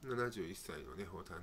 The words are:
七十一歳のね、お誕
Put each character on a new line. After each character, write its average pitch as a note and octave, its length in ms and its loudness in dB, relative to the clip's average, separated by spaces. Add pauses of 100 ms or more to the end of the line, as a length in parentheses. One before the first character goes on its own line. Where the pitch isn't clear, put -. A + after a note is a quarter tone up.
七 A#2+ 260 4
十 G#2 160 2
一 F#2 120 -4
歳 D2+ 260 -4
の C#2+ 100 -6
ね、 F#2+ 180 -2
お F2+ 60 -4
誕 E2 240 -4